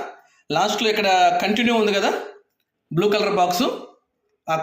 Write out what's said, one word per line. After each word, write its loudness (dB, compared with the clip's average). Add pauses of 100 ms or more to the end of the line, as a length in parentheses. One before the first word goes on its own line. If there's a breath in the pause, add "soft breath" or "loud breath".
(560 soft breath)
లాస్ట్లో 0
ఇక్కడ 0 (320)
కంటిన్యూ 0
ఉంది 2
కదా 0 (840)
బ్లూ 2
కలర్ 0
బాక్స్, 0 (880)
ఆ 2